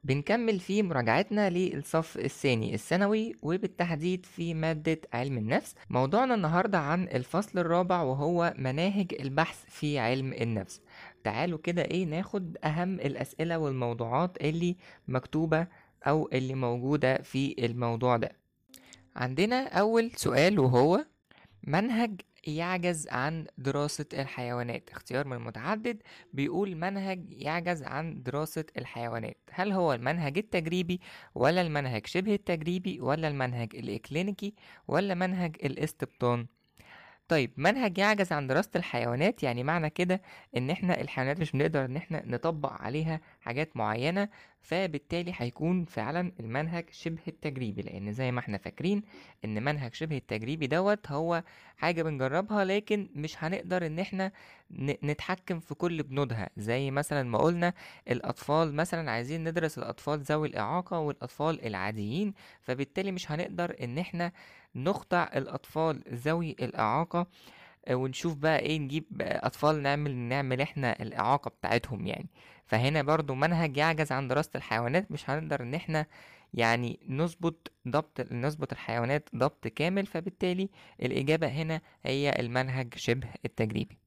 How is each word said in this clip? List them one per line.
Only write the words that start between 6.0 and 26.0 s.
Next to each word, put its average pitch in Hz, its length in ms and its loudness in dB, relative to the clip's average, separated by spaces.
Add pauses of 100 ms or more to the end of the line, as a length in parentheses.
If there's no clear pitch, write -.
النهاردة 180 440 2
عن 160 240 2
الفصل 175 560 0
الرابع، 175 420 4
وهو 160 560 2
مناهج 175 640 0
البحث 139 480 0
في 147 320 -2
علم 131 340 2
النفس. 113 480 -2 (420)
تعالوا 151 400 0
كده 175 180 0
إيه 185 240 0
ناخد 175 580 -4
أهم 175 300 0
الأسئلة 160 640 -2
والموضوعات 127 840 0
اللي 170 340 0 (320)
مكتوبة 156 600 0 (400)
أو 151 260 4
اللي 131 220 0
موجودة 131 640 2
في 135 480 -2
الموضوع 117 520 2
ده. 127 140 0 (840)
عندنا 196 520 0
أول 226 480 4
سؤال، 170 440 4
وهو 135 460 6 (580)
منهج 220 580 0 (260)
يعجز 170 600 -2
عن 151 380 -2 (120)
دراسة 143 560 -2
الحيوانات. 123 760 -4
اختيار 139 380 -4
من 127 100 -8
المتعدد 208 640 -4 (320)